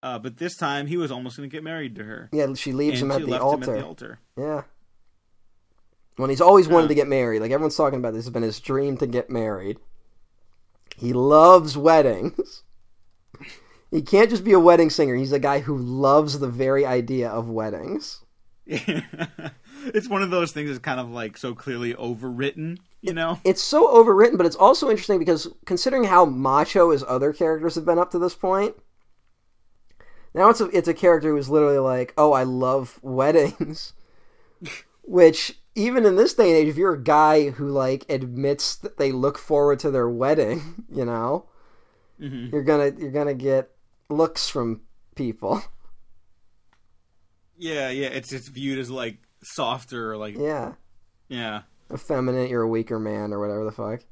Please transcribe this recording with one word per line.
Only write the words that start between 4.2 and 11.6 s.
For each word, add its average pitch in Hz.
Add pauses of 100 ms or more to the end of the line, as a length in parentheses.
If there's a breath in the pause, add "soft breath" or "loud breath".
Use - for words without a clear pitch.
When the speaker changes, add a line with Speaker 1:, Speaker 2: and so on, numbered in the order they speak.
Speaker 2:
Yeah. 147 (1500)
When 135
he's 135
always 185
wanted 165
Speaker 1:
Yeah. 151
Speaker 2:
to 151
get 143
married. 123
Like, 113
everyone's 147
talking 139
about 120
this. 113
It's 123
been 120
his 110
dream 135
to 135
get 120
married. 107 (1200)
He 120
loves 151